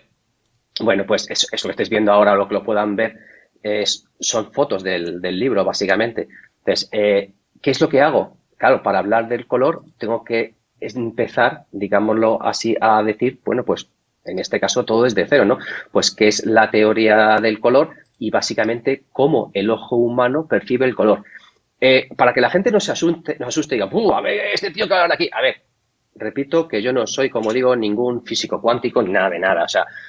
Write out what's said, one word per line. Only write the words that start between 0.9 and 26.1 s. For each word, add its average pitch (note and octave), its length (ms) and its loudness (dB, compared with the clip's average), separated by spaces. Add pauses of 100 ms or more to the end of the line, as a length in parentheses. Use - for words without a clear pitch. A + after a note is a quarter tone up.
pues G#2 220 -2
eso, - 220 -4
eso - 160 -8
que F#2 40 -4
estáis F#2+ 180 -4
viendo G#2+ 220 2
ahora, G#2 240 4
lo G2 120 0
que G2+ 80 -6
lo G2 80 -4
puedan G#2 320 -2
ver, A2 220 -4 (460)
es, G#2 440 -4 (120)
son - 320 -4
fotos C3+ 320 -2
del, F2 380 -6
del F2+ 180 -4
libro, A2 260 0
básicamente. G2 640 -2 (320)
Entonces, - 320 -4
eh, G#2 420 0 (280)
¿qué C#3 100 0
es - 100 -4
lo D#3+ 80 2
que C3+ 120 2
hago? C3 360 0 (200)
Claro, A#2+ 260 2
para G2 160 0
hablar A2 280 0
del A#2+ 200 -6
color C3 360 0 (140)
tengo A2+ 260 -4
que A#2 320 -4 (240)
empezar, A#2+ 920 -2
digámoslo G#2+ 720 0
así, A2 360 -2
a A2 240 4
decir, B2 420 -2
bueno, G#2 200 -2
pues, - 240 -4 (360)
en E3+ 140 -8
este G#2 200 -4
caso - 260 -2
todo A2+ 200 2
es A#2+ 100 0
de F2 120 0
cero, C3+ 180 4
¿no? G2+ 120 2 (340)
Pues G2 200 0
qué G#2+ 160 2
es - 180 0
la A2 260 4
teoría G#2+ 680 4
del G#2+ 180 0
color C3 320 2 (280)
y A2+ 100 -4
básicamente A2+ 840 -2
cómo C3+ 420 0
el G2 160 -2
ojo A2+ 260 -4
humano B2 520 0
percibe B2 380 0
el B2 100 0
color. G2+ 280 2 (560)
Eh, C3 360 4
para B2 180 2
que B2 80 0
la A#2+ 100 2
gente G3+ 200 0
no G#3 80 2
se E3+ 120 -2
asuste, D#3+ 480 -4
no B2 80 -8
asuste C#3+ 280 -4
y - 40 0
diga, G2 100 -2
"Buh, F#3 240 2
a - 80 0
ver, - 180 -2 (140)
este G3 180 -4
tío G3+ 160 -4
que F#3+ 60 0
habla E3+ 220 2
aquí". E3+ 180 -2
A A2+ 80 -4
ver, B2+ 220 -2 (520)